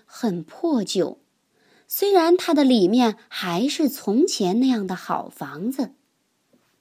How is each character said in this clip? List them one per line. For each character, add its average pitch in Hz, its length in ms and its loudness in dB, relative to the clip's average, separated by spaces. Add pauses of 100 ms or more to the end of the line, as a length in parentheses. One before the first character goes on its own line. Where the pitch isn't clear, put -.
很 175 380 -4
破 262 420 -2
旧， 170 340 -2 (680)
虽 - 260 -2
然 349 240 6
它 349 180 -2
的 294 100 4
里 233 240 4
面 226 280 2 (120)
还 185 400 -4
是 302 200 0
从 233 380 0
前 202 340 -2
那 262 80 2
样 220 180 0
的 185 100 -6
好 - 320 -6
房 151 420 -10
子。 262 220 -6 (880)